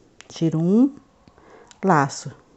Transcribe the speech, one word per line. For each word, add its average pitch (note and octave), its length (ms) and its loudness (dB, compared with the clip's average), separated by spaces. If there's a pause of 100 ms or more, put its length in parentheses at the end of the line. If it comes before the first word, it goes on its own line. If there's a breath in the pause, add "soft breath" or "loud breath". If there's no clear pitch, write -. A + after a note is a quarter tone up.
(280)
tiro D#3 320 -2
um, A3+ 340 2 (880 soft breath)
laço, C#3+ 480 0 (240)